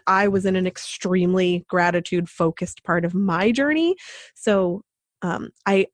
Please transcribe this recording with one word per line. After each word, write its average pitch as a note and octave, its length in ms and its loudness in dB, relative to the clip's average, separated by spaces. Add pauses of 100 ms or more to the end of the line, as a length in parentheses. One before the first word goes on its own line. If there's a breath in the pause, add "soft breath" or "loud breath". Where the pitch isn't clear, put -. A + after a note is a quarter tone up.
I F#3+ 220 4
was G3 160 0
in F#3+ 100 0
an F#3 120 0
extremely F3+ 1000 0
gratitude-focused F3 1160 -2
part E3+ 220 0
of E3+ 80 -4
my F#3+ 380 0
journey. D#4 440 0 (380 loud breath)
So, F#3+ 480 0 (400)
um, - 260 -4 (160)
I, G3 300 2